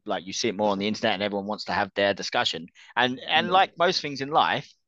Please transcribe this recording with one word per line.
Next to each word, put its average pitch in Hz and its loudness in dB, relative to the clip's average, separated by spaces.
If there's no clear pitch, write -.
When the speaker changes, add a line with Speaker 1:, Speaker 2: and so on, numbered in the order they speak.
Speaker 1:
like, 92 -4
you 95 -10
see - -2
it 95 0
more 104 2
on 98 0
the 101 -2
internet 110 0
and 92 -4
everyone 101 -2
wants 104 -8
to 92 -4
have 98 0
their 101 2
discussion. 90 -2
And, 127 2
and 165 0
Speaker 2:
Mm. 175 -2
Speaker 1:
like 185 4
most 170 2
things 139 -8
in 139 -6
life, 127 0